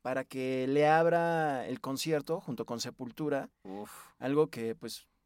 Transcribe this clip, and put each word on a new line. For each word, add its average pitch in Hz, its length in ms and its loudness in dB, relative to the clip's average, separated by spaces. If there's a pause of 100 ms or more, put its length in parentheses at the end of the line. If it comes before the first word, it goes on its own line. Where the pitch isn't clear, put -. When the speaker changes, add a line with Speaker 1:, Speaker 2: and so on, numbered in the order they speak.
Speaker 1:
para 131 220 -2
que 131 420 -2
le 143 220 6
abra 165 800 4
el 127 140 -6
concierto 135 600 -2
junto 117 260 -6
con 117 140 -6
Sepultura. 127 680 -4 (140)
Speaker 2:
Uf. 190 280 -10 (280)
Speaker 1:
Algo 143 300 2
que, 113 260 -6
pues, - 320 -12 (200)